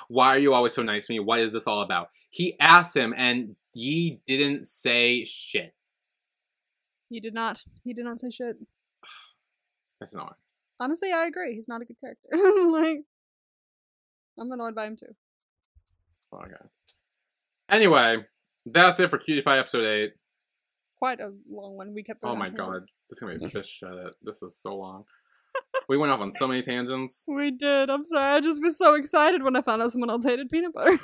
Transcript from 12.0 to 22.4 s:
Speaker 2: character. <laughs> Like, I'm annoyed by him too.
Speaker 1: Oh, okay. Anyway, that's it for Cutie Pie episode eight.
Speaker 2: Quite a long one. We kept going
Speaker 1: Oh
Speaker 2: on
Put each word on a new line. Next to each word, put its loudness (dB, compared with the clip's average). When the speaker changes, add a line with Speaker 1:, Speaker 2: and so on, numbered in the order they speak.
Speaker 2:
character. -18
<laughs> 4
Like, 0
I'm -10
annoyed -8
by -8
him -12
too. -20
Speaker 1:
Oh, -18
okay. -20
Anyway, 6
that's 6
it 4
for -2
Cutie -2
Pie 2
episode -2
eight. -2
Speaker 2:
Quite -4
a -12
long -16
one. -16
We -12
kept -16
going -8
Speaker 1:
Oh -4
Speaker 2:
on -8